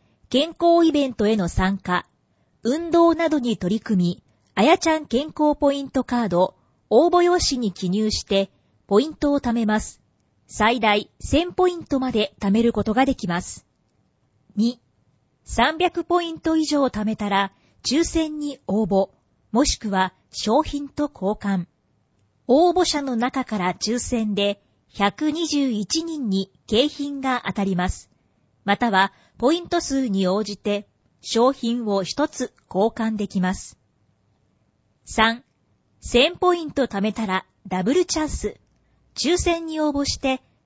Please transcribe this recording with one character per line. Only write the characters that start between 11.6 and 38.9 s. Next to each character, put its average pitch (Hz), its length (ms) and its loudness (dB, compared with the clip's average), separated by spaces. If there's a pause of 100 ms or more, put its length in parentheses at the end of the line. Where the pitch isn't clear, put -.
イ 349 80 -2
ン 330 80 -12
ト 269 160 -2
ま 262 100 -2
で - 300 0
貯 202 100 0
め 220 120 4
る 233 100 4
こ 208 100 -2
と 214 100 -2
が 254 120 2
で 269 100 0
き - 140 -6
ま 170 120 -2
す。 - 240 -16 (920)
二、 233 240 0 (640)
三 294 340 0
百 349 260 0
ポ 349 160 2
イ 339 120 -6
ン 320 80 -12
ト 320 160 0
以 311 80 2
上 294 220 0
貯 214 180 -4
め 214 100 -2
た 208 140 -4
ら、 196 240 0 (360)
抽 302 140 2
選 311 380 -2
に 285 260 -6
応 208 200 0
募、 190 240 2 (420)
も 247 120 4
し - 140 -4
く 214 120 -8
は 190 220 0 (200)
商 262 320 0
品 285 240 -6
と 294 240 -4
交 190 200 -4
換。 196 340 -4 (800)
応 320 240 6
募 349 120 2
者 294 160 -2
の 269 140 -4
中 254 300 -2
か 214 140 -6
ら 180 160 -2
抽 233 260 -4
選 220 340 -2
で、 202 260 -2 (320)
百 202 380 0
二 320 160 -4
十 285 240 0
一 220 320 -2
人 302 260 -6
に 190 220 -2 (160)
景 262 220 2
品 285 320 -6
が 262 260 -4
当 196 60 -6
た 202 120 -2
り 190 120 -2
ま 180 120 -2
す。 - 220 -10 (540)
ま 202 120 2
た 233 140 0
は、 190 220 2 (260)
ポ 269 140 2
イ 349 80 0
ン 339 80 -14
ト 339 120 0
数 269 280 -2
に 190 180 0
応 196 160 0
じ 208 160 -8
て、 208 300 -4 (320)
商 247 320 2
品 233 340 -4
を 196 160 0
一 208 240 -2
つ - 260 -8 (160)
交 202 220 0
換 220 240 -4
で 202 140 -4
き 190 120 -2
ま 180 140 0
す。 - 240 -16 (1300)
三、 226 400 0 (560)
千 294 360 0
ポ 359 180 2
イ 339 100 -4
ン 294 80 -10
ト 262 160 -2
貯 196 140 -6
め 214 100 -2
た 220 140 -6
ら 185 200 -4 (220)
ダ 185 160 -4
ブ 247 100 2
ル 359 100 4
チ - 140 -4
ャ 311 60 -2
ン 294 40 -6
ス。 - 280 -8 (580)